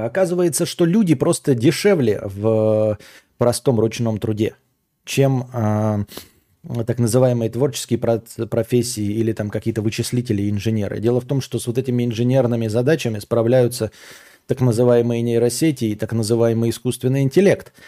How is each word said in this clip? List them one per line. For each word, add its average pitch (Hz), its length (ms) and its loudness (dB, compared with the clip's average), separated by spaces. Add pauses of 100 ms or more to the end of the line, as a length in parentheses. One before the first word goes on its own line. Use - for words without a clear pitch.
оказывается, 175 600 0
что - 180 -2
люди 170 320 2
просто 143 400 0
дешевле 135 680 2
в 107 720 0 (400)
простом 120 420 2
ручном 110 400 0
труде, 107 360 -4 (500)
чем, 135 460 0
э, 107 540 0 (800)
так 117 100 -2
называемые 120 520 2
творческие 120 500 -4
про-, 117 220 0 (260)
профессии 117 560 -2
или 107 300 -2
там 104 160 -6
какие-то 110 320 -4
вычислители 110 640 -2
и 104 60 -2
инженеры. 104 520 -2
Дело 120 180 2
в 123 60 -8
том, 135 160 -2
что - 180 -6
с - 80 -8
вот 120 100 -2
этими 123 280 -2
инженерными 120 640 0
задачами 120 520 0
справляются 117 720 0 (560)
так 131 140 -4
называемые 120 600 4
нейросети 120 640 0
и 104 100 -2
так 110 180 -6
называемый 113 560 2
искусственный 127 540 -2
интеллект. 170 500 2 (140)